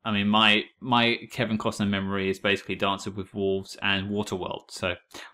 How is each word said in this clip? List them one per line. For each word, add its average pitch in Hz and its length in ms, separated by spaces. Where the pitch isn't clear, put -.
I 113 80
mean, 101 160
my, 107 360
my 120 380
Kevin 110 280
Costner 107 300
memory 98 420
is 95 80
basically 101 360
Dances 98 400
with 95 200
Wolves 95 480
and 98 280
Waterworld. 101 600
So 90 240